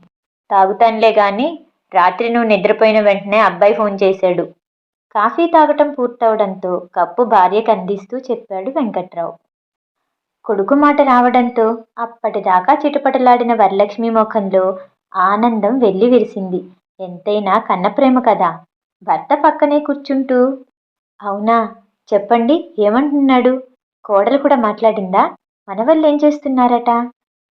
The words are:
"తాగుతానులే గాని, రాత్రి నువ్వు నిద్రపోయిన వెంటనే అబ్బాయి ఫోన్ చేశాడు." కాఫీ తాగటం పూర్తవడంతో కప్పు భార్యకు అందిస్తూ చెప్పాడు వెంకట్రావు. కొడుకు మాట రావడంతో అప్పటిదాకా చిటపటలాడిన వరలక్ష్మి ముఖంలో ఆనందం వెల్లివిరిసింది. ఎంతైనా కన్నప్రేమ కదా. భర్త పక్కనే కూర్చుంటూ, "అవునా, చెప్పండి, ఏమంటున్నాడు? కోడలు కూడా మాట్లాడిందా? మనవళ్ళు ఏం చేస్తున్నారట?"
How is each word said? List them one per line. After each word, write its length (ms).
"తాగుతానులే 600
గాని, 480
రాత్రి 360
నువ్వు 180
నిద్రపోయిన 520
వెంటనే 380
అబ్బాయి 360
ఫోన్ 300
చేశాడు." 440
కాఫీ 300
తాగటం 460
పూర్తవడంతో 1040
కప్పు 280
భార్యకు 480
అందిస్తూ 460
చెప్పాడు 520
వెంకట్రావు. 640
కొడుకు 300
మాట 260
రావడంతో 760
అప్పటిదాకా 880
చిటపటలాడిన 680
వరలక్ష్మి 560
ముఖంలో 720
ఆనందం 640
వెల్లివిరిసింది. 840
ఎంతైనా 600
కన్నప్రేమ 600
కదా. 400
భర్త 420
పక్కనే 340
కూర్చుంటూ, 800
"అవునా, 540
చెప్పండి, 640
ఏమంటున్నాడు? 840
కోడలు 320
కూడా 180
మాట్లాడిందా? 800
మనవళ్ళు 380
ఏం 180
చేస్తున్నారట?" 640